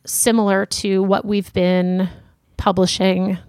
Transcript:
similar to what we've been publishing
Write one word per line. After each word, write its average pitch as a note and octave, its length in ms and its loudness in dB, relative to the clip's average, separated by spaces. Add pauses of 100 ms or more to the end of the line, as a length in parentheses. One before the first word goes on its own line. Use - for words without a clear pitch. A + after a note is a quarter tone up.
similar G3+ 580 2
to F#3+ 380 -2
what G3 220 0
we've G3+ 280 -4
been F3+ 560 0 (480)
publishing F#3 800 0 (120)